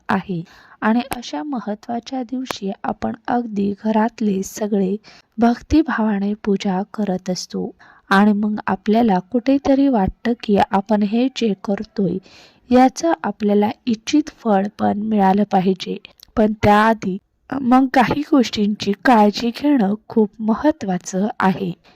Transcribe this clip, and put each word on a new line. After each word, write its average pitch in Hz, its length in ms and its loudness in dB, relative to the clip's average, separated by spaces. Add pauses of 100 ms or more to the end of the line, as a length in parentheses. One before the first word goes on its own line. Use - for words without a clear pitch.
आहे 185 340 -4 (380)
आणि 226 200 0 (160)
अशा 285 260 -10
महत्त्वाच्या 240 800 -8
दिवशी 247 480 -8 (140)
आपण 226 300 -6 (140)
अगदी 214 440 -2 (120)
घरातले 214 580 0
सगळे 196 520 -2 (440)
भक्तिभावाने 220 960 0 (120)
पूजा 190 380 0 (120)
करत 185 360 -4
असतो 180 400 -6 (400)
आणि 202 220 6
मग 208 220 -2 (120)
आपल्याला 208 520 2 (140)
कुठेतरी 277 560 2
वाटतं 226 440 -2 (100)
की 202 140 2 (140)
आपण 208 320 0
हे 226 240 0 (100)
जे 226 160 -2 (120)
करतोय, 196 520 -4 (540)
याचं 262 420 4 (100)
आपल्याला 208 460 0 (180)
इच्छित 294 520 -2
फळ 202 280 0 (120)
पण 208 240 -2
मिळालं 208 500 2
पाहिजे. 190 440 -2 (400)
पण 220 160 2 (100)
त्याआधी 208 540 2 (340)
मग 262 440 2
काही 269 360 2
गोष्टींची 214 640 0 (120)
काळजी 220 460 4
घेणं 233 440 2 (140)
खूप 214 220 2 (100)
महत्त्वाचं 208 880 -2 (120)
आहे. 190 320 0 (240)